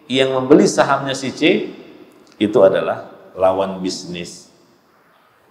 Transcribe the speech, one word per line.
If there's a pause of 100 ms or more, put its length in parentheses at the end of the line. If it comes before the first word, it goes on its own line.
yang
membeli
sahamnya
si
C (640)
itu
adalah (240)
lawan
bisnis, (960)